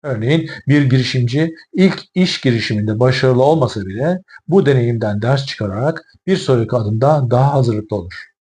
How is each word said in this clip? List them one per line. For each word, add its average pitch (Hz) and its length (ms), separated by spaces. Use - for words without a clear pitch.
Örneğin 143 480
bir 143 140
girişimci 131 720
ilk 185 300
iş 180 260
girişiminde 110 600
başarılı 127 420
olmasa 135 380
bile 131 420
bu 147 180
deneyimden 117 560
ders 135 240
çıkararak 113 560
bir 185 100
sonraki 123 400
adımda 117 540
daha 131 240
hazırlıklı 110 420
olur. 87 280